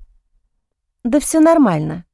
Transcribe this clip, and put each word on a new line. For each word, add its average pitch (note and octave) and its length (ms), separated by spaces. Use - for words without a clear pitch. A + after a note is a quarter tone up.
«Да B3+ 160
всё D#4+ 200
нормально». F3 720